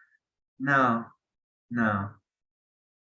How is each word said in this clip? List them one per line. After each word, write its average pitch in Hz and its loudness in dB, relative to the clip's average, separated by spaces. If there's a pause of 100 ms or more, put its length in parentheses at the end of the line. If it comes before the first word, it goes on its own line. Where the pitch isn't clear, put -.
(600)
No, 127 2 (640)
No. 107 -2 (920)